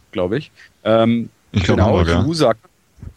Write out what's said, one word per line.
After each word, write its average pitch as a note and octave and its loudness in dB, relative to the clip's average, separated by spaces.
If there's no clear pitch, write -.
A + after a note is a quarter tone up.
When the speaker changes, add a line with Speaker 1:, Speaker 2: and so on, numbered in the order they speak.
Speaker 1:
glaub F2+ -4
ich. D3+ -6
Ähm, A2+ 0
Speaker 2:
Ich G2 -2
glaub, F2+ 0
Speaker 1:
genau, F#2+ 2
Speaker 2:
Hamburg, E2+ 2
ja. E2+ 2
Speaker 1:
Yu D#3 -2
sagt, C#3 0